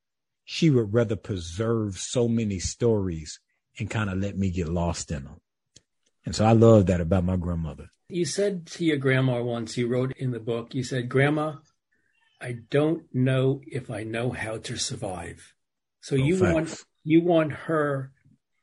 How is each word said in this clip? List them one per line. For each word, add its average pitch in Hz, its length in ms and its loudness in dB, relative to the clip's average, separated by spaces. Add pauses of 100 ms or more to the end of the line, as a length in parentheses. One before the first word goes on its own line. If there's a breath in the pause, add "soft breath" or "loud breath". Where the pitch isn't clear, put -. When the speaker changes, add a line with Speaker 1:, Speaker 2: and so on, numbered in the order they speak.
(440)
Speaker 1:
she - 260 2
would 113 240 2
rather 113 220 2
preserve 101 800 -4
so 120 300 -2
many 110 320 -2
stories 95 800 -2 (360)
and 104 140 -6
kinda 107 240 -4
let 95 240 -4
me 95 120 0
get 85 180 -4
lost 87 420 -4
in 73 140 -8
them. 69 160 -20 (840)
And 95 120 -6
so 104 80 4
I 110 80 8
love 113 340 10
that 90 140 2
about 87 240 2
my 92 120 0
grandmother. 82 540 -6 (200)
Speaker 2:
You 175 140 -2
said 190 440 -4
to - 180 -4
your 156 100 2
grandma 131 460 2
once, 117 340 -6
you 120 100 -2
wrote 127 300 -2
in 131 140 -4
the 117 100 -6
book, 117 340 -6
you 135 80 -4
said, 123 280 -6
"Grandma, 147 460 2 (840)
I 123 120 -8 (180)
don't 156 320 0 (100)
know 131 540 2
if - 240 -10
I 107 140 -8
know 113 260 -4
how 110 280 -8
to 113 200 -10
survive." 90 760 -10 (460)
So - 140 -6
Speaker 1:
Oh, 135 40 2
Speaker 2:
you 151 200 2
Speaker 1:
facts. 175 160 4
Speaker 2:
want, 160 300 -4 (200)
you 160 160 6
want 165 320 4
her 143 600 -2 (500)